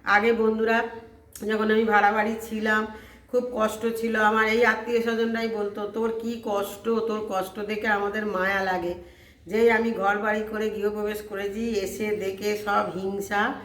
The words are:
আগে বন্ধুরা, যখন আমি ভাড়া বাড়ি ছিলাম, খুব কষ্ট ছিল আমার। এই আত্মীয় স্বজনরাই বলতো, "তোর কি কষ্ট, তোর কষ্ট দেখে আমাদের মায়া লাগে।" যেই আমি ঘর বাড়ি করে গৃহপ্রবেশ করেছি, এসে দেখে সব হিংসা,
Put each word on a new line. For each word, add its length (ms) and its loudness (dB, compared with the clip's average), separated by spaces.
আগে 280 4
বন্ধুরা, 560 2
যখন 240 2
আমি 140 4
ভাড়া 280 6
বাড়ি 300 0
ছিলাম, 440 0
খুব 220 2
কষ্ট 340 0
ছিল 160 0
আমার। 320 4
এই 160 4
আত্মীয় 380 2
স্বজনরাই 460 0
বলতো, 460 -4
"তোর 280 -2
কি 220 -6
কষ্ট, 400 -4
তোর 440 0
কষ্ট 320 -4
দেখে 260 -4
আমাদের 400 0
মায়া 360 0
লাগে।" 320 -2
যেই 240 4
আমি 200 2
ঘর 280 2
বাড়ি 220 0
করে 200 -2
গৃহপ্রবেশ 580 -4
করেছি, 420 -4
এসে 460 -2
দেখে 480 -2
সব 340 0
হিংসা, 560 -2